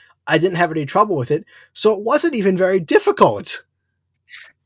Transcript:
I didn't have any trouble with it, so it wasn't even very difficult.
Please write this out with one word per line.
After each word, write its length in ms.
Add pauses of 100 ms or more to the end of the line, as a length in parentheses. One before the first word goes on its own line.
(260)
I 120
didn't 180
have 160
any 140
trouble 320
with 140
it, 120 (300)
so 260
it 60
wasn't 300
even 200
very 240
difficult. 840 (1000)